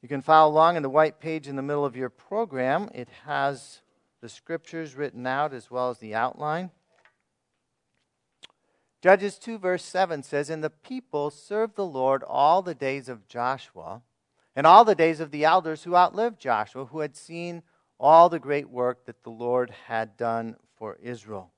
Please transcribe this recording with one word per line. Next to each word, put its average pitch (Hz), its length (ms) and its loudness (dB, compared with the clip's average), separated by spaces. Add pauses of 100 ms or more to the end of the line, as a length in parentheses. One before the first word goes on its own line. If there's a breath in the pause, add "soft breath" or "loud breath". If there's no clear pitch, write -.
You - 20 -20
can 135 140 -6
follow 156 300 6
along 160 240 4
in 151 80 -4
the 135 40 -2
white 151 300 2
page 156 300 -10
in 139 80 -10
the 135 60 -6
middle 143 220 -4
of 123 120 -6
your 127 140 -8
program. 165 840 -4
It 123 140 -14 (160)
has 139 560 -6 (400)
the 120 80 -18
scriptures 160 680 -12
written 127 320 -8
out 135 260 -2
as 120 160 -16
well 127 220 -4
as 117 80 -10
the 107 160 -14
outline. 151 560 -4 (2250)
Judges 190 340 2
two 226 220 -14
verse 185 240 -4
seven 170 400 -4
says, 143 260 -6
"And 156 140 -10
the 156 80 -6
people 151 600 -10
served 214 440 -8
the 202 100 -6
Lord 135 380 -2
all 156 400 2
the 180 100 -8
days 135 360 -6
of 113 180 -14
Joshua, 120 760 -8 (520)
and 139 100 -4
all 185 200 12
the 214 100 4
days 160 240 2
of 151 140 -10
the 147 120 -4
elders 160 380 0
who 175 140 -2
outlived 196 420 0
Joshua, 120 460 -4
who 139 160 -12
had 151 160 -8
seen 170 480 -14 (340)
all 160 300 8
the 170 100 -2
great 143 320 -4
work 123 360 -4
that - 180 -20
the - 60 -14
Lord 120 400 -2 (180)
had 110 280 -6
done 113 400 -6 (200)
for 107 260 -14
Israel." 107 560 -14